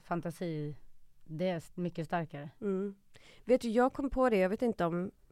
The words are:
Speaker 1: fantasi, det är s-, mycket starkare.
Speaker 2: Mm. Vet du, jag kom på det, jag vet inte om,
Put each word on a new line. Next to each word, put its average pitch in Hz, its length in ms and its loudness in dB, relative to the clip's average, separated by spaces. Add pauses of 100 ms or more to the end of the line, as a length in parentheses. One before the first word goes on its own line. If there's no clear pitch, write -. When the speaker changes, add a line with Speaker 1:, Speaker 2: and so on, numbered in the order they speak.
Speaker 1:
fantasi, 160 720 -4 (480)
det 156 240 -2
är 175 80 0
s-, - 200 -10
mycket 170 300 -4
starkare. 156 440 -4 (100)
Speaker 2:
Mm. 196 340 -2 (500)
Vet 247 160 4
du, 240 80 -4
jag 247 240 4
kom 277 180 -4
på 254 200 4
det, 220 60 4
jag 185 120 6
vet 220 140 -4
inte 220 220 2
om, 175 260 0 (220)